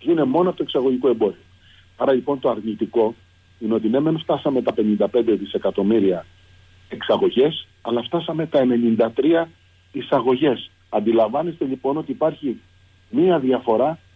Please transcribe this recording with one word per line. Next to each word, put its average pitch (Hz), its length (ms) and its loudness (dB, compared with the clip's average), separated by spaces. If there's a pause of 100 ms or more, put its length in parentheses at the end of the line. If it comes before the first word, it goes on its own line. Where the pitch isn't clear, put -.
Ζουνε 160 200 2
μόνο 151 260 2
από - 80 -4
το - 60 -4
εξαγωγικό 131 440 0
εμπόριο. 110 300 0 (600)
Άρα, 131 160 2
λοιπόν, 135 260 -2
το 135 100 0
αρνητικό 110 680 -2 (440)
είναι 113 140 -2
ότι 110 140 0
ναι, 120 120 2
μεν 160 200 0
φτάσαμε 143 420 -2
τα 113 120 -2
πενήντα 107 340 2
πέντε 113 260 2
δισεκατομμύρια 98 920 0 (640)
εξαγωγές, 120 800 0 (140)
αλλά 117 220 -4
φτάσαμε 160 440 -4
τα 151 120 0
ενενήντα 120 520 2
τρία 165 380 2 (420)
εισαγωγές. 131 800 0 (200)
Αντιλαμβάνεστε, 113 760 0
λοιπόν, 131 320 -4
ότι 151 140 -6
υπάρχει 147 480 -4 (500)
μία 170 300 2
διαφορά 127 600 0 (160)